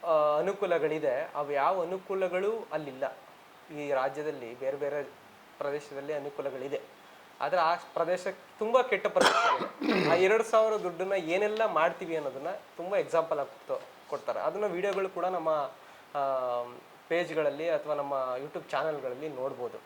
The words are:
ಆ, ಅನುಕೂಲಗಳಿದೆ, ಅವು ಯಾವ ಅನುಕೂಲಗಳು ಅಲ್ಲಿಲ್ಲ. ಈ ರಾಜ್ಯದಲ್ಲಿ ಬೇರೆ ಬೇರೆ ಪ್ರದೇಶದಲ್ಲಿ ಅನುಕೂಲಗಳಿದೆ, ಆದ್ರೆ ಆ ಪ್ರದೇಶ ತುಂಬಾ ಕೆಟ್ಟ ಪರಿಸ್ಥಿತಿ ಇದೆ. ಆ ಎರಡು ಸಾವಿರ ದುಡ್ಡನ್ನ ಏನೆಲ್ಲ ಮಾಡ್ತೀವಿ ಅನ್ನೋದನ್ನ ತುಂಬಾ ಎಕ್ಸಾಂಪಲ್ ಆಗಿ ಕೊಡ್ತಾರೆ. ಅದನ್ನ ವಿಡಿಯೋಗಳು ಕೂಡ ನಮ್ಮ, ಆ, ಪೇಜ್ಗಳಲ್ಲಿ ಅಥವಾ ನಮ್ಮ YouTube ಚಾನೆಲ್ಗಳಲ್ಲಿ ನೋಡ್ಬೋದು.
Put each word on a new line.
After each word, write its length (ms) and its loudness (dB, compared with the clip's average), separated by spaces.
ಆ, 340 4
ಅನುಕೂಲಗಳಿದೆ, 960 0
ಅವು 180 -2
ಯಾವ 300 2
ಅನುಕೂಲಗಳು 880 -2
ಅಲ್ಲಿಲ್ಲ. 440 -6
ಈ 180 -4
ರಾಜ್ಯದಲ್ಲಿ 680 -2
ಬೇರೆ 180 -2
ಬೇರೆ 260 -2
ಪ್ರದೇಶದಲ್ಲಿ 540 -6
ಅನುಕೂಲಗಳಿದೆ, 680 -6
ಆದ್ರೆ 200 0
ಆ 140 4
ಪ್ರದೇಶ 520 -2
ತುಂಬಾ 240 4
ಕೆಟ್ಟ 240 0
ಪರಿಸ್ಥಿತಿ 840 4
ಇದೆ. 180 4
ಆ 40 6
ಎರಡು 300 6
ಸಾವಿರ 300 4
ದುಡ್ಡನ್ನ 380 -2
ಏನೆಲ್ಲ 540 2
ಮಾಡ್ತೀವಿ 500 2
ಅನ್ನೋದನ್ನ 340 -4
ತುಂಬಾ 460 -6
ಎಕ್ಸಾಂಪಲ್ 420 0
ಆಗಿ 420 -6
ಕೊಡ್ತಾರೆ. 320 -4
ಅದನ್ನ 260 0
ವಿಡಿಯೋಗಳು 420 0
ಕೂಡ 160 -4
ನಮ್ಮ, 460 0
ಆ, 60 0
ಪೇಜ್ಗಳಲ್ಲಿ 600 0
ಅಥವಾ 260 0
ನಮ್ಮ 200 -2
YouTube 320 -10
ಚಾನೆಲ್ಗಳಲ್ಲಿ 580 -2
ನೋಡ್ಬೋದು. 580 -6